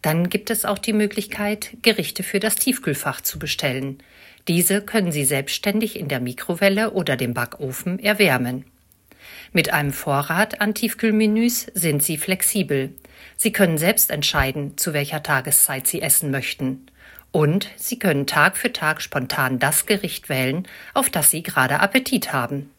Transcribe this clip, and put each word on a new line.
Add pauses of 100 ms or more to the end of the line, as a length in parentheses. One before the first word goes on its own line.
Dann
gibt
es
auch
die
Möglichkeit,
Gerichte
für
das
Tiefkühlfach
zu
bestellen. (480)
Diese
können
Sie
selbstständig
in
der
Mikrowelle
oder
dem
Backofen
erwärmen. (880)
Mit
einem
Vorrat
an
Tiefkühlmenüs
sind
Sie
flexibel. (440)
Sie
können
selbst
entscheiden,
zu
welcher
Tageszeit
Sie
essen
möchten. (440)
Und
Sie
können
Tag
für
Tag
spontan
das
Gericht
wählen, (260)
auf
das
Sie
gerade
Appetit
haben.